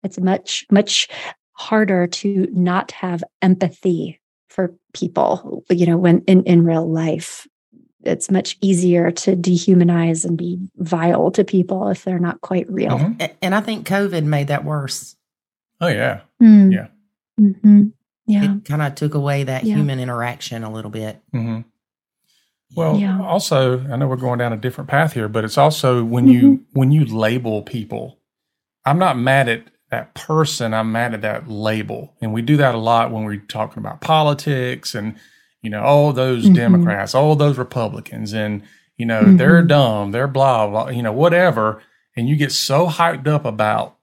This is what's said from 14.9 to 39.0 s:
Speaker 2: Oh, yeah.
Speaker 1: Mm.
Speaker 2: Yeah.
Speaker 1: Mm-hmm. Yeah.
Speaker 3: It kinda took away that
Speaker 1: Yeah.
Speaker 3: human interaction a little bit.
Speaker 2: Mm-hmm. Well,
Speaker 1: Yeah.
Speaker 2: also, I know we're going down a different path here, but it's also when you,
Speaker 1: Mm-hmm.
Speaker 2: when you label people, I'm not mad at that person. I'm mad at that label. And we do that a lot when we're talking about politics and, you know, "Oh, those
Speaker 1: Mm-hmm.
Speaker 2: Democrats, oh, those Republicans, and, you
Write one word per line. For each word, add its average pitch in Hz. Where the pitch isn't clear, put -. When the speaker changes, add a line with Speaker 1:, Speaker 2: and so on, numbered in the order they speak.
Speaker 2:
Oh, 170
yeah. 113
Speaker 1:
Mm. 208
Speaker 2:
Yeah. -
Speaker 1:
Mm-hmm. 208
Yeah. 202
Speaker 3:
It 208
kinda 147
took 147
away 139
that 131
Speaker 1:
Yeah. 214
Speaker 3:
human 139
interaction 120
a 110
little 110
bit. 107
Speaker 2:
Mm-hmm. 113
Well, 165
Speaker 1:
Yeah. 190
Speaker 2:
also, 135
I 123
know 139
we're 127
going 123
down 120
a 110
different 127
path 151
here, 110
but 110
it's 110
also 135
when 120
you, 123
Speaker 1:
Mm-hmm. 135
Speaker 2:
when 131
you 151
label 110
people, 113
I'm 147
not 175
mad 131
at 113
that -
person. 151
I'm 110
mad 117
at 104
that 107
label. 107
And 110
we 117
do 147
that 135
a 113
lot 117
when 110
we're 104
talking 107
about 107
politics 143
and, 107
you 113
know, 107
"Oh, 147
those 127
Speaker 1:
Mm-hmm. 190
Speaker 2:
Democrats, 170
oh, 151
those 143
Republicans, 113
and, 107
you 120